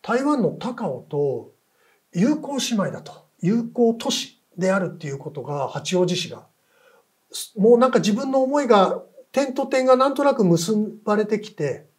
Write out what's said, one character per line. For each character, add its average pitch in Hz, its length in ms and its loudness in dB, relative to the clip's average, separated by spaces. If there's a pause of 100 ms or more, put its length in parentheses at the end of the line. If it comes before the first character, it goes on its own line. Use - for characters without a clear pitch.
台 247 220 -2
湾 285 180 0
の 160 80 0
高 226 380 -8
雄 - 200 -8
と 139 460 -4 (600)
友 247 240 2
好 277 200 -8
姉 - 160 -4
妹 - 180 -2
だ - 120 -14
と、 - 240 -20 (140)
友 226 240 0
好 233 280 2
都 269 160 -6
市 - 320 -8 (160)
で 185 140 0
あ 196 80 0
る 170 120 -4
っ - 60 -16
て - 80 -14
い 139 60 -8
う 135 80 -10
こ 151 100 -12
と 131 140 -12
が、 139 240 -6
八 - 280 -6
王 180 120 2
子 170 100 -2
市 - 120 -8
が、 - 180 -18 (1080)
も 226 200 8
う - 20 2
な 254 120 4
ん - 20 0
か 233 80 4
自 190 140 2
分 269 180 -2
の 269 100 2
思 269 180 2
い 262 80 -2
が、 196 360 4 (280)
点 269 220 -2
と 277 140 -4
点 262 180 0
が 262 100 8
な 262 140 2
ん 269 60 -4
と 285 80 -2
な 277 100 4
く 220 100 0
結 170 320 2 (300)
ば 208 100 0
れ 208 120 0
て 214 120 -2
き - 120 -14
て 139 340 -6 (140)